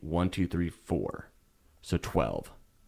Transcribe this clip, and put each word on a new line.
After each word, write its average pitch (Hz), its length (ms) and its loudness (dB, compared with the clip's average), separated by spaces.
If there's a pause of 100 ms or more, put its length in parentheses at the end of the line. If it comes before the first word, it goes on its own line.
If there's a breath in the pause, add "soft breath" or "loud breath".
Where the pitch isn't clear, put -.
one, 85 300 2
two, 90 160 2
three, 85 220 0
four. - 600 -4 (540)
So - 140 0
twelve. - 540 0 (360)